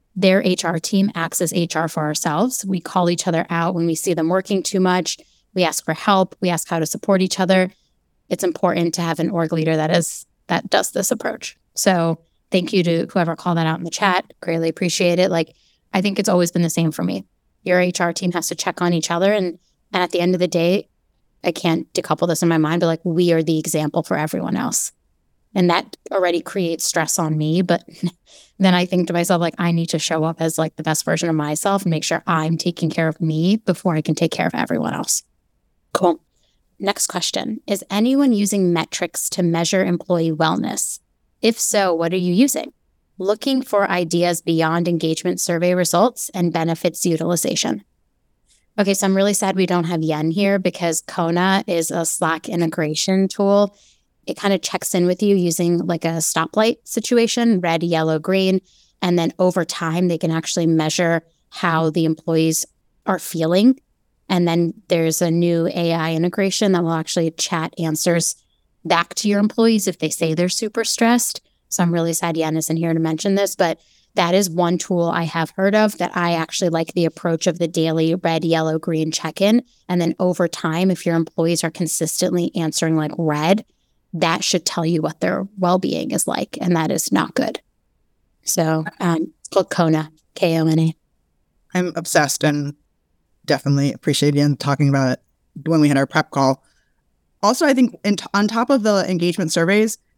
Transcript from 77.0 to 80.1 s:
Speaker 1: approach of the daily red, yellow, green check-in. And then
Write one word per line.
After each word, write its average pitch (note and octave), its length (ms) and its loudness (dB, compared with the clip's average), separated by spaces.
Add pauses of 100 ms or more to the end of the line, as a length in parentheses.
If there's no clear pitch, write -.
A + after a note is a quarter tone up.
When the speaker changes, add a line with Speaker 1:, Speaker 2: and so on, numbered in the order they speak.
Speaker 1:
approach E3 420 -2
of E3+ 100 0
the E3+ 100 0
daily D#3+ 460 0
red, E3 320 0
yellow, D#3+ 320 2
green D#3+ 340 -2
check-in. G3+ 520 2 (260)
And F3+ 100 0
then E3 200 0